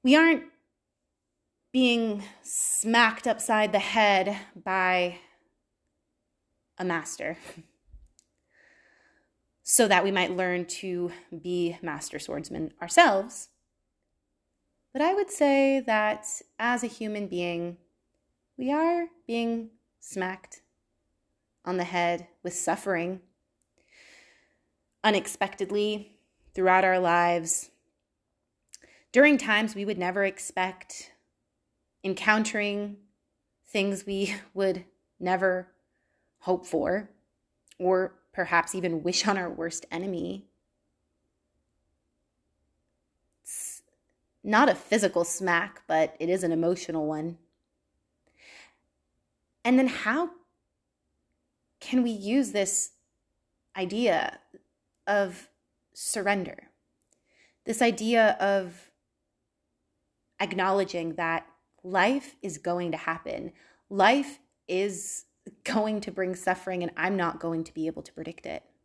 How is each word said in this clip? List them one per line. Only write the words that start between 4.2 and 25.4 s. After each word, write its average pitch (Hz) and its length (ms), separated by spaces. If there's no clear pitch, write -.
by 185 640
a 185 60
master 165 520
<laughs> 160 140
so 233 160
that 190 160
we 196 80
might 180 260
learn 180 280
to 175 480
be 175 380
master 147 380
swordsmen - 540
ourselves. 214 680
But 262 80
I 349 140
would 392 160
say 277 560
that 214 400
as 240 240
a 233 60
human 214 400
being, 175 480
we 262 160
are 339 340
being 233 420
smacked - 600
on 185 120
the 175 80
head 175 420
with 175 100
suffering 180 680
unexpectedly 208 1120